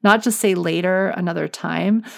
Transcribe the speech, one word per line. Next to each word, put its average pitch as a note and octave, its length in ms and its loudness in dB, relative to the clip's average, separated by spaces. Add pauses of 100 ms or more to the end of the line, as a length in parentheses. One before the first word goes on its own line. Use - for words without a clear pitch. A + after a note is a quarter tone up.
not G#3+ 200 6
just A3+ 180 0
say G3 140 2
later, F3+ 600 0
another E3+ 320 -2
time. F3+ 560 -2 (140)